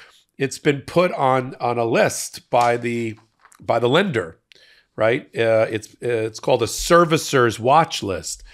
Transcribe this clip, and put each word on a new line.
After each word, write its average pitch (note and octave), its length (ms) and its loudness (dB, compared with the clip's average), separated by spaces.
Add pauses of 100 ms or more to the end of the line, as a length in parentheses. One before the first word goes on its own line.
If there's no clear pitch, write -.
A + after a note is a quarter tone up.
(360)
it's C3+ 220 -6
been C#3+ 240 0
put F3+ 300 0
on, C3 480 0
on A#2+ 180 -2
a A#2 60 0
list - 640 -2
by A#2+ 260 2
the, A#2 420 -6 (420)
by A2+ 180 -2
the A#2+ 100 2
lender, B2+ 500 0 (580)
right? A2+ 260 0 (140)
Uh, A2+ 340 2
it's, A2 320 -10
uh, A#2 260 -4
it's A2 120 -16
called B2+ 220 0
a A2 40 0
servicer's D3 920 2
watch C#3 420 2
list. F#2 400 -8 (120)